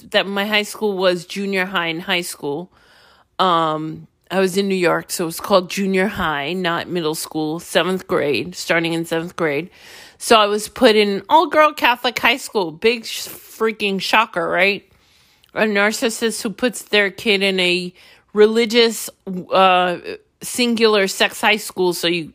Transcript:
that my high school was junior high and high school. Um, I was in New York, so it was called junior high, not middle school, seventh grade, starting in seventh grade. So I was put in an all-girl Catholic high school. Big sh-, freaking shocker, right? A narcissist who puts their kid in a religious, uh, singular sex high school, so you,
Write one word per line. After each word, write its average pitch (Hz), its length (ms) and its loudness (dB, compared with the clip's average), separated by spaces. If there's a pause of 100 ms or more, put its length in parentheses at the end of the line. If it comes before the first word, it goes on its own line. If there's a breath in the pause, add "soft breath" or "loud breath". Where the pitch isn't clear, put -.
that 190 160 2
my 196 200 -4
high 208 180 0
school 208 340 -4
was 180 300 2
junior 196 380 -4
high 185 220 -4
and 165 140 -6
high 185 200 -2
school. 160 500 -8 (680 soft breath)
Um, 160 680 0 (240)
I 185 80 0
was 190 180 0
in 202 120 0
New 190 60 0
York, 165 360 0
so 180 140 -4
it - 20 -4
was 165 140 -10
called 185 280 2
junior 190 380 0
high, 160 460 -4
not 170 340 -4
middle 160 280 -4
school, 156 440 -6
seventh 180 480 -2
grade, 147 480 -2
starting 165 380 -2
in 165 100 -2
seventh 165 320 -6
grade. 156 340 -4 (480 loud breath)
So - 200 4
I 214 80 6
was 208 240 -2
put 220 260 4
in 208 140 4
an 196 180 -4
all-girl 302 460 4
Catholic 247 440 0
high 233 200 2
school. 180 340 -4
Big 226 340 -2
sh-, - 220 -10
freaking 208 720 -4
shocker, 220 480 0
right? 180 420 0 (640 soft breath)
A 208 100 0
narcissist 220 800 0
who 233 60 -4
puts 240 340 -4
their 202 280 0
kid 196 320 -2
in 190 160 0
a 180 340 0 (400 soft breath)
religious, 220 760 4 (420)
uh, 180 460 4 (440)
singular 220 680 2
sex - 340 -2
high 214 160 2
school, 185 360 -2
so 175 140 -4
you, 170 280 -4